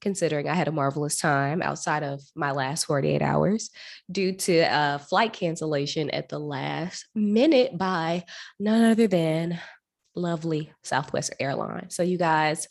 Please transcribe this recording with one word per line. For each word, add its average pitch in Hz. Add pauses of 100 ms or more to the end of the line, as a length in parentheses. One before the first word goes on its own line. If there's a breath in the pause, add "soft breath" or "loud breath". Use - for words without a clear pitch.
considering 156
I 147
had 165
a 151
marvelous 147
time 147
outside 151
of 139 (160)
my 147
last 139
forty-eight 147
hours 151 (380 loud breath)
due 190
to 185
a 143
flight 214
cancellation 156
at -
the 147
last 147 (100)
minute 226
by 175 (340 loud breath)
none 226
other 220
than 170 (600 loud breath)
lovely 165 (100)
Southwest -
Airlines. -
So -
you 180
guys, 160